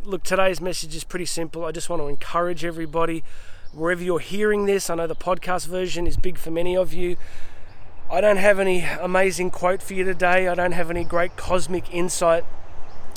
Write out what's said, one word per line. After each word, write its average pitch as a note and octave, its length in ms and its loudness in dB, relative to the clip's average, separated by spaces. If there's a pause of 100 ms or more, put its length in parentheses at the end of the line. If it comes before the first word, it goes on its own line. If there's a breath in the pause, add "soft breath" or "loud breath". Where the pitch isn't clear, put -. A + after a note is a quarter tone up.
look, F#3+ 180 -4
today's F#3+ 400 2
message D#3+ 340 -4
is D#3+ 80 -6
pretty F3+ 220 -8
simple. E3 400 -4
I D#3+ 60 -6
just D#3+ 180 -4
want E3+ 140 2
to C#3+ 40 0
encourage E3+ 560 0
everybody, E3 600 -2 (500 loud breath)
wherever E3+ 300 -4
you're F3 160 -2
hearing G3+ 480 0
this, G3 240 -2
I E3+ 40 -4
know E3 120 -4
the E3 80 -4
podcast F3+ 500 -2
version F3+ 400 -2
is - 120 4
big F3+ 200 4
for D#3+ 140 0
many F3+ 260 2
of F3 160 2
you. F3+ 240 2 (920 loud breath)
I F3 100 2
don't G#3 160 4
have G3 220 6
any F#3 240 2
amazing F3+ 640 0
quote F3+ 320 0
for G3 140 -8
you F#3 80 0
today. F#3 440 2
I F3 60 0
don't F3+ 200 0
have E3+ 180 2
any E3+ 120 -4
great F3 320 0
cosmic F3+ 560 0
insight, F3 540 2 (720)